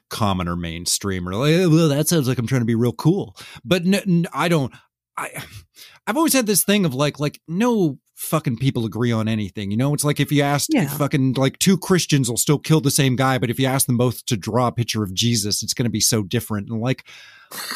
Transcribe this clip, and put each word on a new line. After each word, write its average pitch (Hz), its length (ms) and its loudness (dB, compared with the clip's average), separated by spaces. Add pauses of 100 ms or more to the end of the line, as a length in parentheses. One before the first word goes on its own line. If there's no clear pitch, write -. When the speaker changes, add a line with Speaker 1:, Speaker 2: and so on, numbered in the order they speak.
Speaker 1:
common 95 380 -2
or 87 80 -2
mainstream 87 720 -4
or, 92 60 -6
like, 160 360 2
"Well, 165 180 6
that 143 180 0
sounds 135 200 2
like 127 120 0
I'm 117 80 -4
trying 127 140 0
to 113 40 0
be 117 80 0
real 117 200 2
cool." - 420 0 (280)
But 180 220 0
n-, 190 80 2
n-, 175 400 2
I 151 140 0
don't, 151 260 0 (440)
I, - 260 -10 (640)
I've 226 100 -2
always 320 160 2
had 254 140 2
this 202 160 2
thing 202 200 2
of, 131 120 0
like, 143 240 -2
like, 147 280 -4
no 196 520 0 (160)
fucking 143 420 -2
people 127 300 0
agree 113 240 0
on 110 160 0
anything, 104 420 -4
you 104 80 -2
know? 139 160 0
It's 147 100 -2
like 147 160 0
if 139 120 0
you 143 100 4
asked, 143 320 0
Speaker 2:
Yeah. 170 160 2
Speaker 1:
fucking, 139 440 0
like, 135 260 0
two 185 180 4
Christians 151 500 2
will 117 100 -4
still 147 220 2
kill 156 220 2
the 139 100 0
same 131 240 2
guy, 131 220 2
but 120 140 -2
if 117 80 -4
you 131 80 2
ask 131 180 0
them 123 120 2
both 123 280 0
to 123 100 -2
draw 113 320 0
a 113 40 0
picture 113 320 -2
of 95 100 -4
Jesus, 104 480 0
it's - 140 -4
gonna 120 160 0
be 107 100 -2
so 110 220 2
different. 104 460 -4
And, 113 120 -6
like, 127 260 -4 (680)